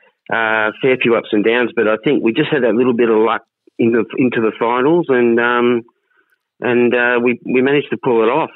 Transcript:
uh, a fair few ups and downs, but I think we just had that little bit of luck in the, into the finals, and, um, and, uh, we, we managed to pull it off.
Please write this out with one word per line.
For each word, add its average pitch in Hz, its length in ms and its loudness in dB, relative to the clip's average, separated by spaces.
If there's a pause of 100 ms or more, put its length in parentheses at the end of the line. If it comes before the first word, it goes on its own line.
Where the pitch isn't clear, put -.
(320)
uh, 110 380 0
a - 20 -4 (100)
fair 139 160 2
few 117 180 0
ups 104 180 -2
and 104 100 2
downs, 117 320 0
but 110 120 0
I 107 160 0
think 143 200 0
we 117 80 0
just 151 200 -2
had 143 120 0
that 113 100 2
little 123 200 0
bit 117 160 0
of 110 80 2
luck 113 240 0 (360)
in 117 140 0
the, 113 140 0 (120)
into 123 240 0
the 107 160 0
finals, 131 520 0
and, 120 300 2
um, 120 420 0 (800)
and, 120 340 0
uh, 120 260 0
we, 120 240 -2
we 127 160 0
managed 139 280 0
to - 120 -6
pull 117 220 0
it 110 60 2
off. 139 260 -2